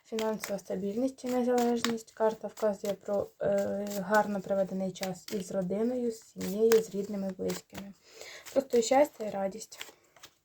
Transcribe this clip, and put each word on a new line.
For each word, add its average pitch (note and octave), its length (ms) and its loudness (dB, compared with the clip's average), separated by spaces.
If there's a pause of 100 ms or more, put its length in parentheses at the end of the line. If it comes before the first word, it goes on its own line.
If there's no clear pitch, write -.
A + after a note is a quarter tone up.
фінансова G#3+ 540 -4
стабільність G#3 680 -4
і - 20 -8
незалежність. A#3+ 840 0
Карта A3 360 0
вказує G3+ 460 -2
про, G3+ 340 -4 (140)
е, G3+ 460 0 (120)
гарно G3+ 420 2
проведений F#3+ 500 0
час F#3 420 -6
із F#3+ 180 -4
родиною, A3 600 0
з - 100 -8
сім'єю, G#3+ 640 4
з F#3+ 120 -10
рідними, G3 420 -4
близькими. F#3+ 560 -8 (600)
Просто C4+ 240 2
і A#3 40 6
щастя, C4 440 4
і G#3 40 -4
радість. G3 500 -6 (640)